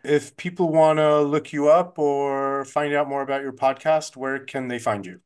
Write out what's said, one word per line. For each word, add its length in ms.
If 340
people 340
wanna 500
look 300
you 160
up 300
or 680
find 280
out 160
more 140
about 180
your 120
podcast, 640
where 220
can 300
they 100
find 260
you? 220